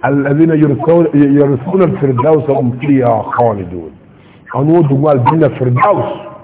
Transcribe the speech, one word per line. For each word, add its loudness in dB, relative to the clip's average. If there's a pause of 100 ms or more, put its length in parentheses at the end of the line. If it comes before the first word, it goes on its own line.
الذين 0
يرثون، 2
يرثون 2
الفردوس 0
هم -2
فيها 0
خالدون. -4 (640)
Àwọn 2
ó 4
dùn 0
wà 2
Al-Jannah 2
Firdaus. 0 (360)